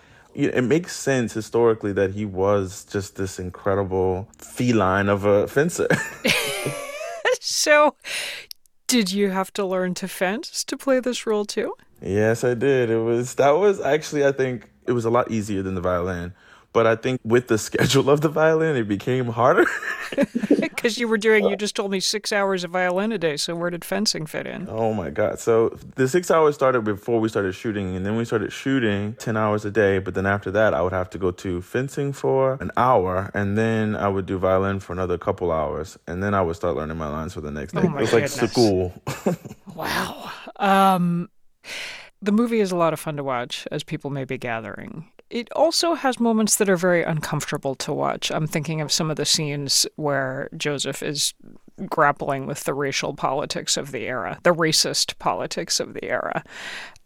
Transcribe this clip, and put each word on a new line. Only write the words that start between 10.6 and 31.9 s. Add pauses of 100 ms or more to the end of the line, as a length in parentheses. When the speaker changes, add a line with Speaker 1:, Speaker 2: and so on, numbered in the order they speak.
Speaker 2:
to
play
this
role
too? (260)
Speaker 1:
Yes,
I
did.
It
was,
that
was
actually,
I
think, (180)
it
was
a
lot
easier
than
the
violin. (380)
But
I
think
with
the
<laughs>
schedule
of
the
violin,
it
became
harder.
<laughs> (1000)
Speaker 2:
'Cause
you
were
doing,
you
just
told
me
six
hours
of
violin
a
day,
so
where
did
fencing
fit
in?
Speaker 1:
Oh
my
God.
So (260)
the
six
hours
started
before
we
started
shooting,
and
then
we
started
shooting
ten
hours
a
day.
But
then
after
that,
I
would
have
to
go
to
fencing